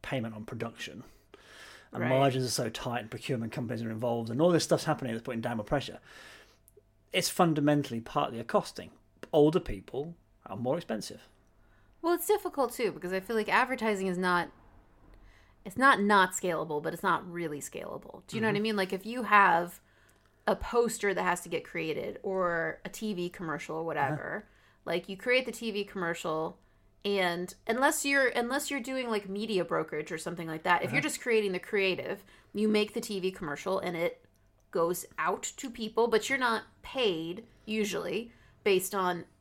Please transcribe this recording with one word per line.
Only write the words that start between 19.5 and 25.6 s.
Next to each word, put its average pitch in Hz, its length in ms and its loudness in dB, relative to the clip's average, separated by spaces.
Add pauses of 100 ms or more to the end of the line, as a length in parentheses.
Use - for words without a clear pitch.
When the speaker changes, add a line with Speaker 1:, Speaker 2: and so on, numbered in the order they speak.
Speaker 2:
a 185 100 4
poster 220 580 0
that 180 100 -2
has 180 180 0
to 175 80 -14
get 165 160 -4
created 160 580 -6
or 175 600 -2
a - 40 -10
T 214 240 -6
V 175 160 -4
commercial 156 480 -8
or 165 60 -6
whatever, 151 640 -4
Speaker 1:
Uh-huh. - 400 -20
Speaker 2:
like 180 240 -4
you 190 80 -10
create 254 280 2
the 233 60 -6
T 226 200 -6